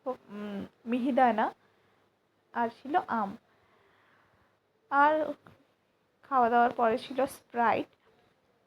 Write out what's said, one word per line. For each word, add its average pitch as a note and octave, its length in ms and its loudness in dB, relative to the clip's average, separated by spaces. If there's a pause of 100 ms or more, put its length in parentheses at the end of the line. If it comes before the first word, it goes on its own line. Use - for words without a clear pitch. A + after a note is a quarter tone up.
উম, G#3 600 -10 (200)
মিহিদানা, B3 680 0 (1000)
আর A#3 160 -4
ছিল D4 380 -4
আম। G#3+ 300 -4 (1500)
আর D4 440 2 (920)
খাওয়া B3 260 2
দাওয়ার A#3+ 220 4
পরে A#3 260 0
ছিল C4 280 -4
স্প্রাইট। A#3+ 600 -2 (800)